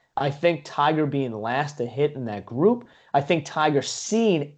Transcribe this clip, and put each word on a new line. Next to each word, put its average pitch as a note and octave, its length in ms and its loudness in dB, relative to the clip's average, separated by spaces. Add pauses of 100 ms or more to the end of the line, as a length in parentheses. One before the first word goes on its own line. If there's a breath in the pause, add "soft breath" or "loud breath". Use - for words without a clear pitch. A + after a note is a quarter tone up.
(180)
I C#3 120 0
think D#3+ 340 0
Tiger D3+ 420 2
being C#3 260 -2
last B2 460 -4
to A#2+ 80 -2
hit C#3 260 0
in C3 140 -8
that G#2 180 -6
group, G3+ 420 2 (280 soft breath)
I C#3 80 4
think D3+ 240 0
Tiger D3+ 340 2
seeing F#3 760 0